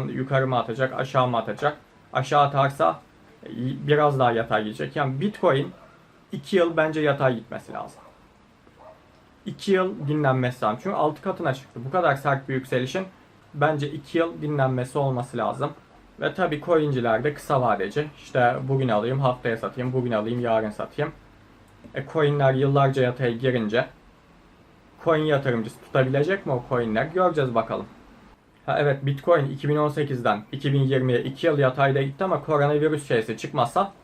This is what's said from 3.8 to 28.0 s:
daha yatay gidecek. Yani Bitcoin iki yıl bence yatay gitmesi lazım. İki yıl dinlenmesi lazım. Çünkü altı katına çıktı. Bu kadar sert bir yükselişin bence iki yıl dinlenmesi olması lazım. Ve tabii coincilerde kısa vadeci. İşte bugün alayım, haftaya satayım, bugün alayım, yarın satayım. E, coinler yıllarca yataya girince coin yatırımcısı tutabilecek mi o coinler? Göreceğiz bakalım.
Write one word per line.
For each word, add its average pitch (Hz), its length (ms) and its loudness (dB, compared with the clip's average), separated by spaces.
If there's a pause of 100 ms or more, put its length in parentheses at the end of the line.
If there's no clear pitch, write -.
daha 120 120 6
yatay 113 320 0
gidecek. 107 320 -6
Yani 139 260 -2
Bitcoin 175 500 0 (600)
iki 185 240 -6
yıl 170 220 4
bence 156 240 0
yatay 139 340 2
gitmesi - 380 -12
lazım. - 280 -12 (1400)
İki - 260 -4
yıl 185 360 0
dinlenmesi 131 580 0
lazım. 107 180 0
Çünkü 190 120 -4
altı 156 260 0
katına 175 320 -2
çıktı. - 320 -12
Bu 135 60 -8
kadar 165 240 2
sert 139 340 -2
bir 135 40 -2
yükselişin 131 520 -2 (480)
bence 147 380 0
iki 156 260 -6
yıl 165 240 0
dinlenmesi 131 560 0
olması 131 400 -2
lazım. 131 340 -2 (480)
Ve 147 140 -2
tabii 156 280 -2
coincilerde 139 720 2
kısa 139 280 0
vadeci. 107 460 0 (100)
İşte 127 380 2 (120)
bugün 131 200 0
alayım, 117 320 0
haftaya 127 380 0
satayım, 123 360 -6
bugün 123 180 -2
alayım, 113 280 -2
yarın 110 300 0
satayım. 143 420 -6 (840)
E, 135 180 -6
coinler 143 400 4
yıllarca 135 500 4
yataya 123 280 0
girince 120 560 0 (1160)
coin 156 200 2
yatırımcısı 135 580 0
tutabilecek 143 640 0
mi 156 60 -2
o 123 180 -2
coinler? 117 360 0
Göreceğiz 160 500 2
bakalım. 110 300 -2 (800)